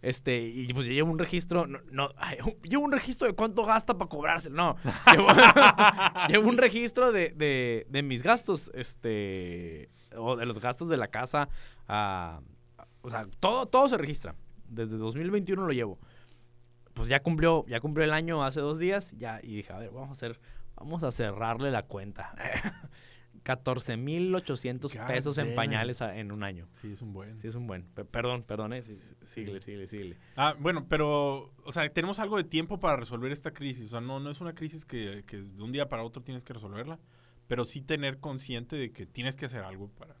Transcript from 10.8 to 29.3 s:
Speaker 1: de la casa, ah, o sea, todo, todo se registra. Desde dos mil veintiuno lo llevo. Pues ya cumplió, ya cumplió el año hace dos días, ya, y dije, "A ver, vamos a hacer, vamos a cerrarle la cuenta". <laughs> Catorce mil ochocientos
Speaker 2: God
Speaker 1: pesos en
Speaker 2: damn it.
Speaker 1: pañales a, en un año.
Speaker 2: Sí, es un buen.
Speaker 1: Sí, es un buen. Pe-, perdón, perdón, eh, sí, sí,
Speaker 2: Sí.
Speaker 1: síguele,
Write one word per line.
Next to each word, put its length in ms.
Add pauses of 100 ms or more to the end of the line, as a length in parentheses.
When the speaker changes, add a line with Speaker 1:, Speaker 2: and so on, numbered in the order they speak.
Speaker 1:
de 80
la 140
casa, 400 (400)
ah, 500 (600)
o 80
sea, 180 (140)
todo, 240
todo 240
se 80
registra. 380 (340)
Desde 280
dos 200
mil 140
veintiuno 360
lo 60
llevo. 260 (960)
Pues 160
ya 120
cumplió, 460
ya 140
cumplió 240
el 80
año 320
hace 160
dos 180
días, 380
ya, 260
y 140
dije, 160
"A 60
ver, 120
vamos 180
a 40
hacer, 260 (380)
vamos 260
a 80
cerrarle 600
la 120
cuenta". 540
<laughs> 520 (540)
Catorce 520
mil 400
ochocientos 580
Speaker 2:
God 140
Speaker 1:
pesos 300
en 80
Speaker 2:
damn 80
it. 20
Speaker 1:
pañales 460
a, 160
en 160
un 100
año. 300
Speaker 2:
Sí, 180
es 100
un 120
buen. 260
Speaker 1:
Sí, 80
es 80
un 120
buen. 180
Pe-, 180
perdón, 400
perdón, 300
eh, 80
sí, 160
sí, 40
Speaker 2:
Sí. 140 (120)
Speaker 1:
síguele, 340